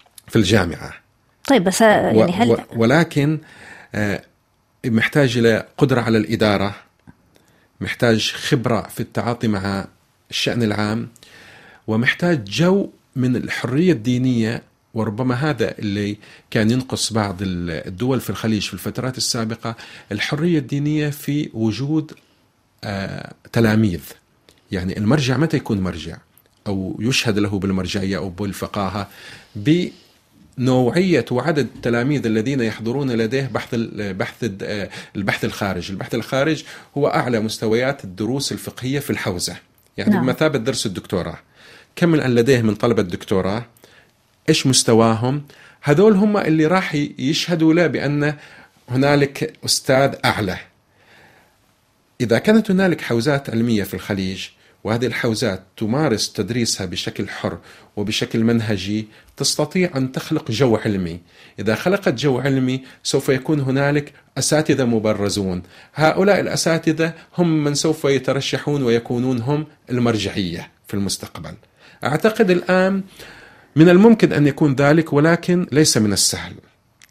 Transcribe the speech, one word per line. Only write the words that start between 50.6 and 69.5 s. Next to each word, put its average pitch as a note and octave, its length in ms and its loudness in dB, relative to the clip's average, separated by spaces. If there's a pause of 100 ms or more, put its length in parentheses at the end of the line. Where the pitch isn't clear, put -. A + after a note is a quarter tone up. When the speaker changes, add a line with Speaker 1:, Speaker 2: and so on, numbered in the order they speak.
Speaker 1:
إذا A2+ 180 2
كانت G#3+ 320 4
هنالك F#3 300 2
حوزات C3 500 0
علمية A2+ 320 0
في F#2+ 120 -6
الخليج، F#2+ 520 -4 (380)
وهذه A#2 220 -2
الحوزات A2+ 560 -2 (140)
تمارس A#2 560 -2
تدريسها A2 540 -4
بشكل G2 420 -8
حر F#2 300 -6 (380)
وبشكل G#2+ 480 -2
منهجي، A2 640 -2 (280)
تستطيع D#3 600 -2
أن C3 160 -2
تخلق - 380 -4
جو A2 260 4
علمي. F#2 440 -2 (380)
إذا G#2+ 160 0
خلقت F#3 400 0
جو B2+ 240 0
علمي، C3 440 0 (200)
سوف - 260 -2
يكون C#3+ 320 0
هنالك C#3 520 0 (260)
أساتذة D3 460 2
مبرزون. G2+ 800 0 (320)
هؤلاء F3+ 460 4
الأساتذة D#3+ 720 0 (260)
هم D#3+ 260 2
من D3 100 0
سوف D#3 300 0
يترشحون C#3 800 0
ويكونون A#2+ 580 0
هم D3 260 -2 (240)